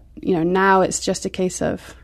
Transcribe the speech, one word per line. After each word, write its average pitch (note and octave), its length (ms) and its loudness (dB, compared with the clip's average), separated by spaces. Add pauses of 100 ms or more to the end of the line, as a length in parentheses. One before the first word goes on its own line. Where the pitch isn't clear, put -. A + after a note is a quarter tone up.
(220)
you F#3+ 140 0
know, D#3+ 80 0
now F#3+ 380 4
it's - 180 0
just - 260 -4
a F#3+ 40 -6
case F#3 320 -4
of - 420 -6